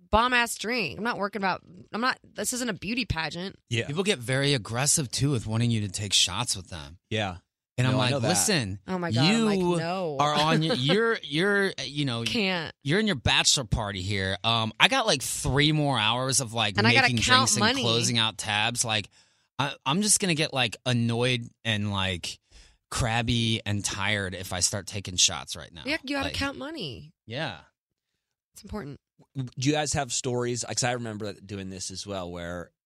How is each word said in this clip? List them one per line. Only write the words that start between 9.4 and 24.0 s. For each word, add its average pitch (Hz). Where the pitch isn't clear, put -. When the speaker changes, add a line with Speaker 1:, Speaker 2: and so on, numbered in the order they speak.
Speaker 1:
like, 202
"No." 175
Speaker 3:
are 147
on 156
Speaker 1:
<laughs> -
Speaker 3:
your, 160
you're, 196
you're, 196
uh, 139
you 143
know, 117
Speaker 1:
Can't. 180
Speaker 3:
you're 156
in 220
your 190
bachelor 143
party 101
here. 95
Um, 113
I 180
got, 254
like, 156
three 143
more 143
hours 123
of, 110
like, 107
Speaker 1:
And 208
I 233
gotta 262
Speaker 3:
making 123
Speaker 1:
count 254
Speaker 3:
drinks -
and -
Speaker 1:
money. 247
Speaker 3:
closing 117
out 110
tabs. 110
Like, 107
I, 139
I'm 160
just 208
gonna 180
get, 147
like, 123
annoyed 120
and, 104
like, 95
crabby 117
and 101
tired 98